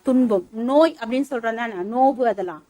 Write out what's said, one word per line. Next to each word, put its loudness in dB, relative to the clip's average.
துன்பம், 2
நோய் 4
அப்படின்னு -4
சொல்றோம்னா -4
நோவு, 2
அதெல்லாம். -4